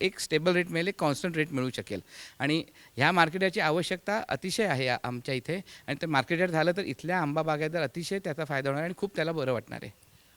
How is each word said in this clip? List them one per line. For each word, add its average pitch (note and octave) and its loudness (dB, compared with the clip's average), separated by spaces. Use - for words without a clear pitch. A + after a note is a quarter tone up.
एक F#3+ 0
स्टेबल D#3 2
रेट F3 2
मिळेल, E3+ -2
एक G3 -2
कॉन्स्टंट D#3+ 0
रेट D#3 0
मिळू C3 -2
शकेल. G2+ -6
आणि D3 0
ह्या C#3+ 6
मार्केटची F#3 4
आवश्यकता F3+ 0
अतिशय F#3 -2
आहे C3+ 2
आ-, B2 2
आमच्या B2 -4
इथे. D#3 -4
आणि C#3+ -2
ते E3+ -6
मार्केट D#3+ 4
यार्ड F3+ 2
झालं, D#3+ 4
तर G3 -2
इथल्या F3 -2
आंबा D3+ 0
बागायतदार D#3 0
अतिशय F3 -4
त्याचा D#3+ -4
फायदा C#3 -2
होणार C#3 0
आहे E3 -2
आणि F3+ -4
खूप G3+ -4
त्याला E3 0
बरं C3+ 0
वाटणार - -6
आहे. - -16